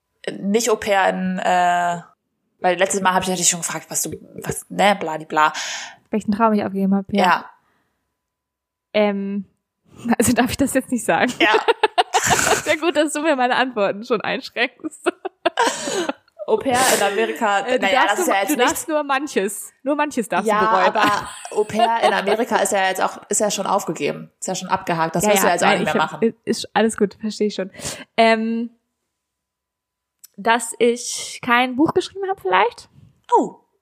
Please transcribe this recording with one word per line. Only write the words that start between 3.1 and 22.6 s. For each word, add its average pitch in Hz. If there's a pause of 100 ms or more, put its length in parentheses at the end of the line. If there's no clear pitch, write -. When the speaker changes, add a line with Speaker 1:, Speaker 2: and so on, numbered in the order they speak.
Speaker 1:
hab 185
ich 190
natürlich 175
schon 175
gefragt, -
was -
du, 156 (320)
was, -
ne, 190
bladibla. 156 (600)
Speaker 2:
Welchen 214
Traum 220
ich 202
aufgegeben 196
hab, 196
ja. 202
Speaker 1:
Ja. 175 (1500)
Speaker 2:
Ähm, 202 (720)
also 240
darf 240
ich -
das 269
jetzt 262
nicht 240
sagen? 196
Speaker 1:
Ja. 214 (600)
Speaker 2:
<laughs> -
Sehr 311
gut, 320
dass 302
du 302
mir 302
meine 247
Antworten 214
schon 262
einschränkst. -
<laughs> - (1300)
Speaker 1:
Au-pair 233 (200)
in 214
Amerika, 202
Speaker 2:
Äh, 254
du 202
Speaker 1:
naja, 196
Speaker 2:
darfst 202
Speaker 1:
das -
ist 349
Speaker 2:
nur, 226
Speaker 1:
ja 196
jetzt 202
Speaker 2:
du 294
Speaker 1:
nichts. 254
Speaker 2:
darfst -
nur 302
manches, 269 (100)
nur 285
manches 285
darfst 185
Speaker 1:
Ja, 214
Speaker 2:
du 214
bereuen. 214
Speaker 1:
aber 208 (220)
Au-pair 220
in 202
Amerika 202
ist 196